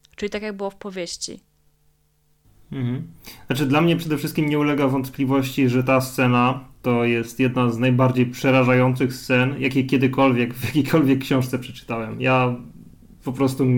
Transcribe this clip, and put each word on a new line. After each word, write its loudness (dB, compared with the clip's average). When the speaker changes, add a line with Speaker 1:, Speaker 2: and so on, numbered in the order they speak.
Speaker 1:
Czyli -6
tak, -8
jak -8
było -6
w -20
powieści. -10
Speaker 2:
Mhm. -4
Znaczy, -2
dla 2
mnie 2
przede -4
wszystkim -2
nie 0
ulega 2
wątpliwości, 0
że 2
ta 2
scena 0
to 0
jest -2
jedna 2
z -4
najbardziej 2
przerażających 2
scen, 0
jakie 0
kiedykolwiek 2
w -10
jakiejkolwiek 2
książce -2
przeczytałem. -10
Ja 2
po -4
prostu, 0